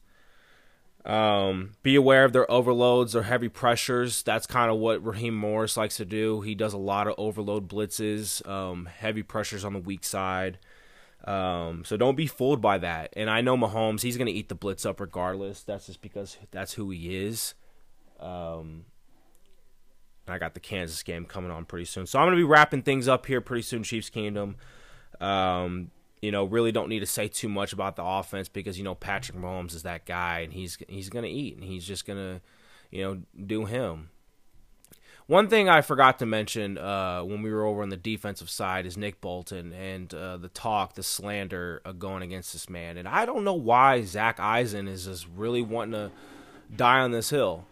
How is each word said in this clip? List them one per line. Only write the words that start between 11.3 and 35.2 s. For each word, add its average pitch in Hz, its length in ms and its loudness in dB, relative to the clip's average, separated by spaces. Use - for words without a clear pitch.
so 107 120 -4
don't 127 200 4
be 160 100 0
fooled 131 340 2
by 101 180 6
that. 85 340 -4
And 110 160 -4
I 110 120 4
know 127 160 4
Mahomes, 110 440 2
he's 120 160 -2
gonna 120 140 0
eat 101 180 -4
the 101 60 -8
blitz 98 320 -6
up 98 140 -4
regardless. 95 640 -6
That's 101 240 -8
just - 140 -18
because 101 380 -12
that's 95 220 -8
who 101 180 -6
he 87 240 -6
is. 104 400 -4
Um, 82 680 -10
I 90 100 -6
got 85 160 -6
the - 60 -14
Kansas 85 440 -6
game 85 200 -8
coming 90 260 -8
on 82 140 -10
pretty 87 200 -10
soon. 92 220 -8
So 131 120 0
I'm 160 80 8
gonna 180 100 6
be 170 60 6
wrapping 151 400 6
things 135 240 2
up 131 200 4
here 131 140 0
pretty 117 220 -6
soon, 113 200 -6
Chiefs 110 280 -6
Kingdom. 104 460 -6
Um, 90 680 0
you 104 120 -2
know, 101 120 2
really 113 280 2
don't 104 160 0
need 110 120 -2
to 101 60 -4
say 104 220 -4
too - 200 -6
much 101 240 -2
about 95 240 -4
the 87 80 -6
offense 95 440 -4
because, 95 300 -8
you 98 60 -8
know, 95 100 -6
Patrick 98 440 -6
Mahomes 90 360 -8
is 80 80 -12
that 87 240 -10
guy, 87 340 -4
and 85 120 -10
he's, 92 260 -10
he's 98 200 -12
gonna 117 180 -8
eat, 107 280 -6
and 92 100 -16
he's 92 220 -10
just 95 200 -8
gonna, 95 340 -8
you 95 120 -6
know, 95 200 -4
do 107 220 -4
him. 90 440 -6